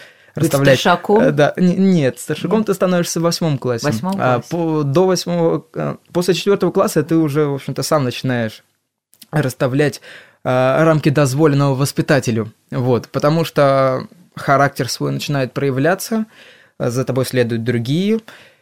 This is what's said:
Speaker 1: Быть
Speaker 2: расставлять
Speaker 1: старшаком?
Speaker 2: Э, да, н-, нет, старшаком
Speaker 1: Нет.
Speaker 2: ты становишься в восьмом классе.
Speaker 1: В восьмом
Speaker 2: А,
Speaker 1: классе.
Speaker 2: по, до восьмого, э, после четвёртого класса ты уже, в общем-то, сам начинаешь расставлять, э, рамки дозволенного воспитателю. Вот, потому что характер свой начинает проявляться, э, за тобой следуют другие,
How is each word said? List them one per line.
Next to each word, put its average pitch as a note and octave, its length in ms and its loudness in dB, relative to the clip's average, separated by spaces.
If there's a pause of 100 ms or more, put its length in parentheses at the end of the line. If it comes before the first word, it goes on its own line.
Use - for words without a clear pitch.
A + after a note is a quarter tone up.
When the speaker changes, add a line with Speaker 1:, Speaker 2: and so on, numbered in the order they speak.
(340)
Speaker 1:
Быть D3 120 -2
Speaker 2:
расставлять C#3 340 4
Speaker 1:
старшаком? G3+ 420 2
Speaker 2:
Э, D#3 80 4
да, C#3+ 260 2
н-, F3+ 200 2 (160)
нет, C#3 260 0
старшаком E3 420 -2
Speaker 1:
Нет. G#3+ 60 -2
Speaker 2:
ты G3 80 0
становишься F3+ 460 0
в - 20 -2
восьмом E3 360 0
классе. A#2+ 300 -4
Speaker 1:
В D3+ 40 0
восьмом F#3 260 -4
Speaker 2:
А, B2 220 2
Speaker 1:
классе. - 100 -14
Speaker 2:
по, D#3+ 320 -2
до D3 240 2
восьмого, F3 580 0 (100)
э, D3 200 -6 (180)
после F3+ 220 0
четвёртого G3 380 0
класса F#3+ 320 0
ты E3 120 -2
уже, D#3 300 2
в C#3 80 -2
общем-то, C#3 300 -8
сам D#3 200 0
начинаешь A#2+ 600 -4 (680)
расставлять, C#3 680 -2 (440)
э, C3 400 2
рамки D#3+ 260 2
дозволенного C#3 640 2
воспитателю. B2+ 760 -2 (180)
Вот, B2+ 380 0
потому D3+ 360 0
что C3+ 600 0 (280)
характер C#3 540 0
свой C#3+ 240 -6
начинает C#3 400 -4
проявляться, D#3 760 -2 (540)
э, C3 100 -2
за B2 140 -2
тобой C3 220 -2
следуют A#2+ 380 0
другие, C#3+ 560 0 (420)